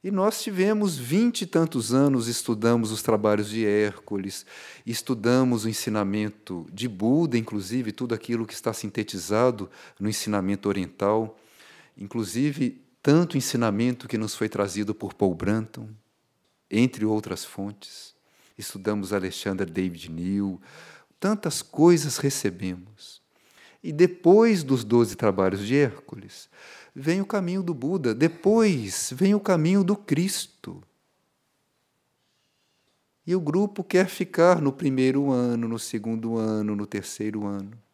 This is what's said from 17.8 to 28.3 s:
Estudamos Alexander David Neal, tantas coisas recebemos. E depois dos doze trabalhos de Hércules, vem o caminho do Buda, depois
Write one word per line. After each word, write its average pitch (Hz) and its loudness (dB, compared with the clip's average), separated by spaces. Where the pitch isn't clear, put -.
Estudamos 101 -4
Alexander 92 -4
David 85 -6
Neal, 92 -4
tantas 202 -2
coisas 151 4
recebemos. 95 -6
E 160 -8
depois 180 6
dos 131 2
doze 117 2
trabalhos 95 0
de 120 0
Hércules, 110 -4
vem 160 -2
o 196 -2
caminho 190 -2
do 175 -4
Buda, 135 -2
depois 165 2